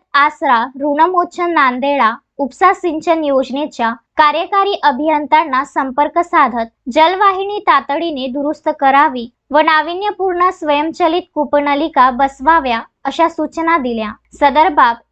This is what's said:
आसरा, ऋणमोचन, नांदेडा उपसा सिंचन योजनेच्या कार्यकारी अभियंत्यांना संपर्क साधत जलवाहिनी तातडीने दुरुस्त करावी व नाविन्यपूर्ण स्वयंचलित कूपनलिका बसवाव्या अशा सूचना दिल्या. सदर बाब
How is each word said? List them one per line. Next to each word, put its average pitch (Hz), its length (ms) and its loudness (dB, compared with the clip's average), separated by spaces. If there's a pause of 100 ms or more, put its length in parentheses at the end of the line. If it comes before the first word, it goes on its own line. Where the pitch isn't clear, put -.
(120)
आसरा, 277 540 2 (140)
ऋणमोचन, 349 720 0
नांदेडा 262 640 0 (220)
उपसा 285 340 2
सिंचन 330 520 -2
योजनेच्या 262 680 -2 (260)
कार्यकारी 370 680 2
अभियंत्यांना 294 800 0
संपर्क 294 540 -2
साधत 269 480 0 (260)
जलवाहिनी 381 680 0
तातडीने 294 680 -2
दुरुस्त 285 420 -6 (120)
करावी 269 480 2 (220)
व 277 80 2
नाविन्यपूर्ण 359 920 0
स्वयंचलित 320 720 -2 (120)
कूपनलिका 285 760 0
बसवाव्या 269 720 0 (240)
अशा 320 240 0
सूचना 330 500 -2
दिल्या. 226 340 -4 (280)
सदर 294 280 2
बाब 262 280 2 (160)